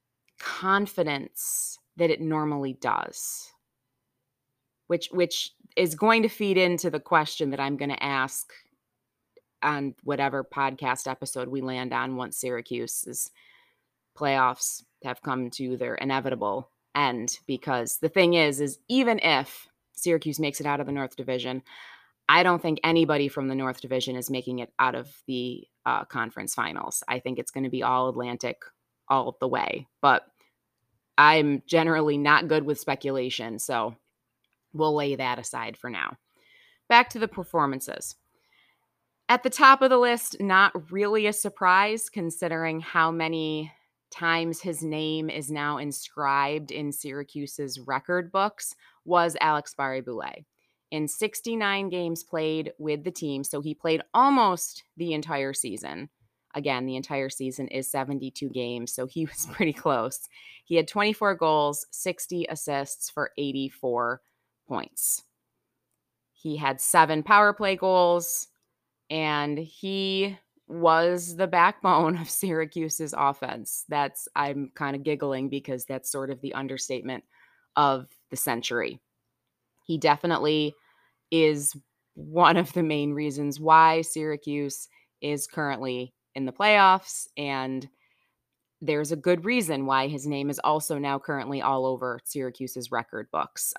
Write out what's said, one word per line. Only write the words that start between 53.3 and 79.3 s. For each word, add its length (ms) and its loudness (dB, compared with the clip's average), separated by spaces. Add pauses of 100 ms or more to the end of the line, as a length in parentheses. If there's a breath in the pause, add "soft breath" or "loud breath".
so 180 -6
he 120 -6
played 280 0 (120)
almost 720 4 (140)
the 160 -4
entire 400 -2
season. 560 -8 (440)
Again, 320 -4
the 100 -6
entire 340 -4
season 400 -8
is 200 -6
seventy-two 600 -6
games, 440 -6
so 140 -4
he 180 -4
<laughs> 20 -2
was 240 -8
pretty 220 0
close. 540 -2 (380 loud breath)
He 100 -2
had 120 4
twenty-four 480 2
goals, 540 2
sixty 580 -4
assists 640 -6
for 300 -4
eighty-four 840 -2 (460)
points. 560 -4 (1080)
He 240 -6
had 220 -2
seven 440 6
power 300 6
play 220 0
goals, 720 2 (640)
and 480 -2
he 800 -4 (300)
was 680 4
the 120 0
backbone 720 4
of 120 -8
Syracuse's 880 -4
offense. 720 -2
That's, 460 -2
I'm 420 -2
kinda 220 -4
giggling 500 -2
because 360 -6
that's 260 -8
sort 180 -6
of 120 -10
the 120 -8
understatement 720 -6 (520 soft breath)
of 320 2 (220)
the 80 -10
century. 640 -2 (840)